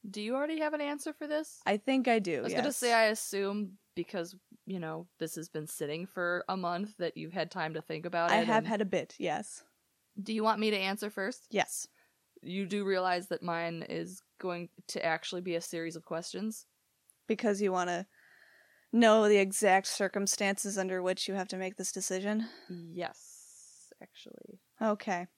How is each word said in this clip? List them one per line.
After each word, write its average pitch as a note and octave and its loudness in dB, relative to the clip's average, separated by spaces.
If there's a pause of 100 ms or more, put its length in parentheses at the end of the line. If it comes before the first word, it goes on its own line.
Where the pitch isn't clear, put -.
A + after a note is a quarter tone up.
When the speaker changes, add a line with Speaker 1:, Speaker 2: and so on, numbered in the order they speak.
Speaker 1:
Do G3+ -8
you A#3 -2
already D4+ -2
have D4+ 0
an D4 -4
answer D4 -4
for D4+ -10
this? D4+ -4
Speaker 2:
I G3+ 4
think C4 2
I A3+ 6
do, E3+ 0
Speaker 1:
I G#2+ -2
was - -2
gonna - 2
Speaker 2:
yes. C4 -2
Speaker 1:
say A#3+ 2
I A3+ 8
assume G3+ -2 (180)
because, F3 -4 (300)
you F#3+ -6
know, E3 -6 (100)
this D#3+ -4
has D#3+ -8
been D#3 -6
sitting D#3+ -6
for F3 -2
a F#3 -2
month F#3 -4
that E3+ -2
you've D#3+ -10
had E3+ -2
time D#3+ -4
to D#3 -6
think D#3+ -8
about F3 2
Speaker 2:
I G3+ 6
Speaker 1:
it A3 0
Speaker 2:
have A3 4
Speaker 1:
and E3+ 0
Speaker 2:
had G#3+ 0
a G#3+ 2
bit, F3+ -2
yes. - -4 (580)
Speaker 1:
Do G#3 -6
you A3 0
want G#3+ 4
me G#3+ 4
to G#3 2
answer G3 -2
first? G3+ -6
Speaker 2:
Yes. - -2 (540)
Speaker 1:
You F#3 -4
do G3+ -2
realize F#3 2
that E3 -4
mine E3+ -4
is E3+ -8 (160)
going F3 -6 (200)
to - -4
actually E3 -2
be F3+ -2
a E3+ 0
series E3 -6
of E3 -12
questions? F#3 -8 (600)
Speaker 2:
Because G#3 0
you G3 4
wanna F3+ 0 (840)
know A3 10
the G#3 10
exact F#3+ 6
circumstances G3 0
under F#3 0
which F#3 0
you F#3+ -2
have F#3+ -2
to F#3 -6
make F#3 -4
this F#3+ -4
decision? G3+ -2 (240)
Speaker 1:
Yes, - -12
actually. - -20 (200)
Speaker 2:
Okay. G#3 -2 (120)